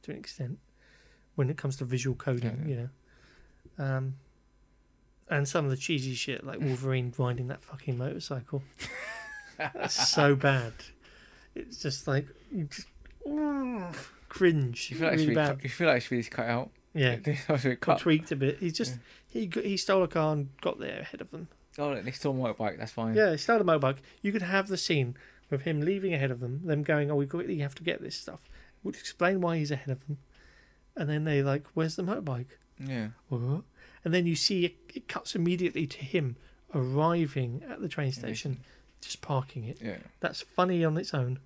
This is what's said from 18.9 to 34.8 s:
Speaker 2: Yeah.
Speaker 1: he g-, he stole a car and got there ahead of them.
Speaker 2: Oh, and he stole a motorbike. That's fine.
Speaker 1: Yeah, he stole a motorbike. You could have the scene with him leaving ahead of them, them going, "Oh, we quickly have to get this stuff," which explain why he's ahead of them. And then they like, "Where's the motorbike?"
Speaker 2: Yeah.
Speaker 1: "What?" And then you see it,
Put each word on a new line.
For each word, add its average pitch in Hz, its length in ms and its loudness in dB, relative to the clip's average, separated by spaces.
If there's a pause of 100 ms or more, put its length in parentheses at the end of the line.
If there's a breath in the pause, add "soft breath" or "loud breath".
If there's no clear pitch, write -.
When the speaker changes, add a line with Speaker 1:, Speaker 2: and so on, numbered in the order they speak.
Speaker 2:
Yeah. 233 100 -2
Speaker 1:
he 214 60 -2
g-, 170 160 -2
he 196 140 0
stole 190 260 4
a 175 40 2
car 156 260 2
and 143 160 0 (120)
got - 180 -2
there - 220 -6
ahead - 200 -10
of - 100 -12
them. 160 160 -12 (300)
Speaker 2:
Oh, 147 140 0
and 107 160 -4
he 123 60 -6
stole 139 200 -2 (120)
a 113 80 0
motorbike. 104 260 -2
That's 110 120 -6
fine. 113 240 0
Speaker 1:
Yeah, 208 160 6
he 156 60 0
stole - 240 4
a - 20 4
motorbike. 139 340 4 (260 loud breath)
You 202 80 2
could 208 120 0
have 196 240 2
the 190 100 -2
scene 131 380 2 (340 loud breath)
with 135 140 -2
him 156 180 0
leaving 190 320 2
ahead 135 180 2
of 120 80 -4
them, 127 260 -4
them 151 180 2
going, 147 280 4
"Oh, 147 40 2
we 143 120 4
quickly 170 320 -2
have 139 160 -2
to - 80 -14
get 170 180 -2
this - 140 -8
stuff," - 260 -12 (420 soft breath)
which - 160 -6
explain 185 420 2
why 170 160 2
he's 147 140 0
ahead 139 180 -4
of 131 180 -4
them. 147 100 -4 (800 soft breath)
And 143 140 -2
then 151 160 2
they 147 160 4
like, 139 320 2
"Where's 160 220 2
the 190 80 -2
motorbike?" 170 540 -2 (220)
Speaker 2:
Yeah. 127 300 -4 (200)
Speaker 1:
"What?" 131 340 0 (420 loud breath)
And 165 80 2
then 175 140 4
you 170 80 2
see 175 300 2
it, - 100 -2 (180)